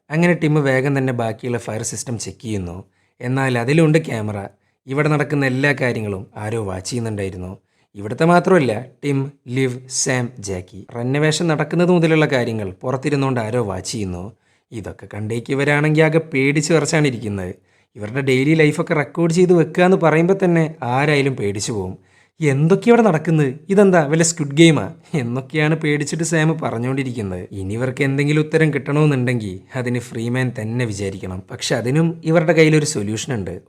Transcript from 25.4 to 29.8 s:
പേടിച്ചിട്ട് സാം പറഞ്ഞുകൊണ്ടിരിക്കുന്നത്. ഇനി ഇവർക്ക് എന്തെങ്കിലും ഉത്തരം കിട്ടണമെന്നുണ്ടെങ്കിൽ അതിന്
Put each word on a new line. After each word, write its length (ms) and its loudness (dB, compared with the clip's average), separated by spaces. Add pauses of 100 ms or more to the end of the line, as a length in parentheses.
പേടിച്ചിട്ട് 480 -2
സാം 360 0
പറഞ്ഞുകൊണ്ടിരിക്കുന്നത്. 920 -4
ഇനി 220 -8
ഇവർക്ക് 300 -4
എന്തെങ്കിലും 380 0
ഉത്തരം 320 2
കിട്ടണമെന്നുണ്ടെങ്കിൽ 840 0 (160)
അതിന് 240 -4